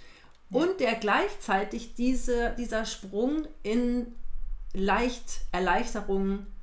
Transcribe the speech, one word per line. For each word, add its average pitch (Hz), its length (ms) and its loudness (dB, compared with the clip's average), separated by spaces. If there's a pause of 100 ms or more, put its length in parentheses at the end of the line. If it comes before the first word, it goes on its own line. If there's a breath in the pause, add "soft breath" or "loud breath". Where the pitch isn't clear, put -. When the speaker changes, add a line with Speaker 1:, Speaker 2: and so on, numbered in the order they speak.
(500 loud breath)
Speaker 1:
Ja. 220 120 2
Speaker 2:
Und 370 180 2
der 233 160 2
gleichzeitig 220 1000 0
diese, 240 640 2
dieser 226 280 -2
Sprung 240 640 -2 (160)
in 240 500 0 (600)
leicht 202 680 2 (100)
Erleichterung, 196 920 0 (180)